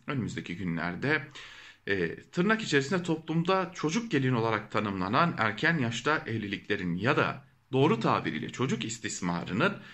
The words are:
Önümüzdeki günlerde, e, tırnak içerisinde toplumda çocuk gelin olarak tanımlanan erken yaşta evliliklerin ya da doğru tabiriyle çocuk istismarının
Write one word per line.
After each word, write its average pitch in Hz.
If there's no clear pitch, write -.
Önümüzdeki 92
günlerde, 90
e, 90
tırnak 214
içerisinde 147
toplumda 170
çocuk 214
gelin 131
olarak 110
tanımlanan 107
erken 113
yaşta 139
evliliklerin 98
ya 120
da 98
doğru 151
tabiriyle 98
çocuk 143
istismarının 90